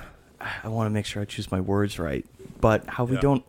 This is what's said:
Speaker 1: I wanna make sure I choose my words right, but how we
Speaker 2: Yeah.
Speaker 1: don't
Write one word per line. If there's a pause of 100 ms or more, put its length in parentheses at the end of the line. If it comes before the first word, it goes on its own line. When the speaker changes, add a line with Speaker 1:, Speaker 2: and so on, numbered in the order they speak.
(400)
Speaker 1:
I
wanna
make
sure
I
choose
my
words
right, (360)
but
how
we
Speaker 2:
Yeah.
Speaker 1:
don't